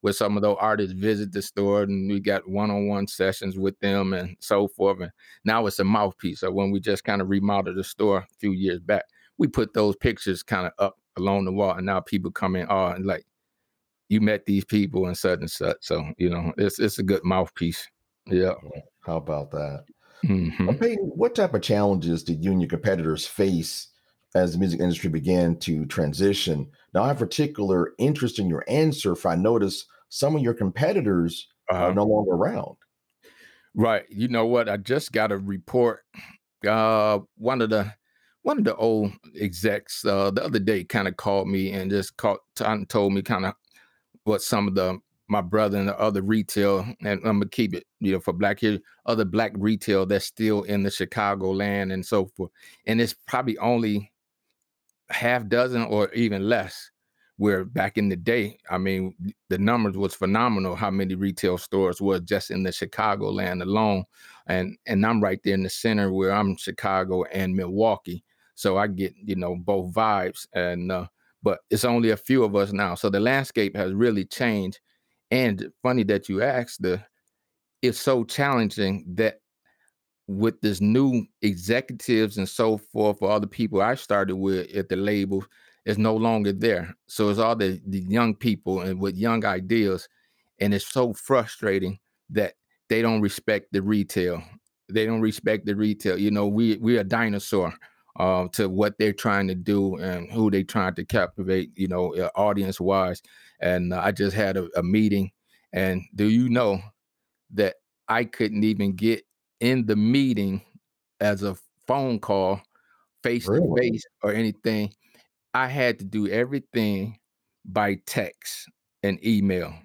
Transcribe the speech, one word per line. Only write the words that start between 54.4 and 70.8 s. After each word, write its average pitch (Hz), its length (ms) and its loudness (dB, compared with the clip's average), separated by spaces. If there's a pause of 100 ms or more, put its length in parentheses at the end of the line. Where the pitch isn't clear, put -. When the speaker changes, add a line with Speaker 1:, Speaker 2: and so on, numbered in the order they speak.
Speaker 1:
half 120 380 -2
dozen 120 360 2
or 107 300 0
even 104 360 0
less, 98 420 -2 (460)
where 98 280 2
back 95 320 -2
in 104 120 2
the 95 60 0
day, 104 420 -2 (120)
I 90 80 -2
mean, 92 360 -2 (360)
the 92 80 0
numbers 104 400 2
was 98 180 -2
phenomenal, 98 600 0
how 98 160 -2
many 95 240 -2
retail 92 420 0
stores 95 440 0
were 98 180 0
just 92 320 -4
in 95 120 -2
the 92 80 -2
Chicagoland 98 880 -4
alone. 101 440 0 (420)
And, 92 300 -2 (100)
and 104 180 2
I'm 113 160 2
right 98 220 0
there 101 100 2
in 95 100 0
the 92 60 -4
center 104 420 0
where 95 200 2
I'm 101 260 2
Chicago 95 680 -2
and 92 300 -4
Milwaukee. 95 680 -2 (320)
So 95 220 0
I 104 100 2
get, 95 260 -4 (100)
you 104 120 -4
know, 90 200 -4
both 90 380 -2
vibes. 104 600 0
And, 87 380 -2